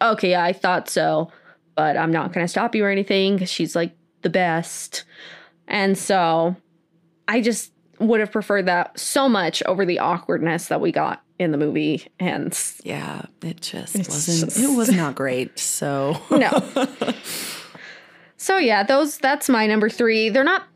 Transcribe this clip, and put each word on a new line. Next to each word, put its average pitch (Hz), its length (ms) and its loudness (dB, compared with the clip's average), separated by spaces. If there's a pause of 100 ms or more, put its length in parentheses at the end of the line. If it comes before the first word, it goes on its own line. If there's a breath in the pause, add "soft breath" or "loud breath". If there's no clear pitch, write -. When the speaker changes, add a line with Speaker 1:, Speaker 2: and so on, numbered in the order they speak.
Speaker 1:
"Okay, 214 320 2
I 175 180 2
thought 180 380 0
so, 156 420 0 (440 loud breath)
but 156 200 2
I'm 160 160 0
not 160 220 -2
gonna 175 120 0
stop 226 280 -2
you 214 100 2
or 196 60 2
anything," 196 480 2
'cause 180 120 -4
she's, 160 240 -4
like, 170 180 -2 (280)
the 180 80 -2
best. 170 760 -2 (600 loud breath)
And 196 300 0
so 175 600 2 (680)
I 233 140 0
just 214 320 -2 (280)
would 220 200 4
have 208 120 -2
preferred 202 340 0
that 175 340 0
so 277 300 2
much 180 340 0
over 185 220 2
the 175 120 0
awkwardness 170 680 -2
that 160 140 0
we 165 100 0
got - 300 -2 (160)
in 170 140 0
the 143 60 0
movie. 151 480 0 (120)
And 170 340 -4 (300)
Speaker 2:
Yeah, 147 400 -8 (200)
it 165 200 -10
just - 340 -10
Speaker 1:
it's 190 140 -4
Speaker 2:
wasn't, 165 420 0
Speaker 1:
just 220 100 0
Speaker 2:
it 277 140 2
was 233 160 2
not 156 220 2
great. 131 440 -4
So 143 600 -2 (100)
Speaker 1:
No. 269 320 4 (120)
Speaker 2:
<laughs> - 400 -2 (1200 loud breath)
Speaker 1:
So 381 200 0
yeah, 220 260 4
those, 277 360 2
that's 285 320 0
my 220 160 4
number 214 240 2
three. 220 400 2
They're 262 140 4
not 359 180 2 (140)